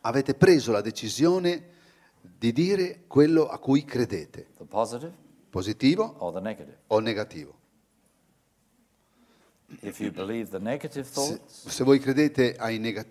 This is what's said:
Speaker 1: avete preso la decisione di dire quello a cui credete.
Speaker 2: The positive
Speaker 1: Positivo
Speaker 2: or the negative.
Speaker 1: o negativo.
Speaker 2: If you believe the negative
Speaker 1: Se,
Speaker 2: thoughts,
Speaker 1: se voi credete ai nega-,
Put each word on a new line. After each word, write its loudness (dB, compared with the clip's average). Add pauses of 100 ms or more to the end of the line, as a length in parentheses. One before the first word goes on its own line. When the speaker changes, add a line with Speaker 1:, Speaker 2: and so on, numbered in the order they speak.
Speaker 1:
avete 0
preso 6
la 2
decisione -2 (580)
di -4
dire 0
quello 4
a -10
cui 2
credete. -6 (100)
Speaker 2:
The -20
positive -6 (360)
Speaker 1:
Positivo 0
Speaker 2:
or -6
the -10
negative. -10 (100)
Speaker 1:
o 4
negativo. -6 (2250)
Speaker 2:
If -12
you -6
believe -8
the -10
negative -8
Speaker 1:
Se, -20
Speaker 2:
thoughts, -8
Speaker 1:
se -6
voi 6
credete 2
ai -4
nega-, -6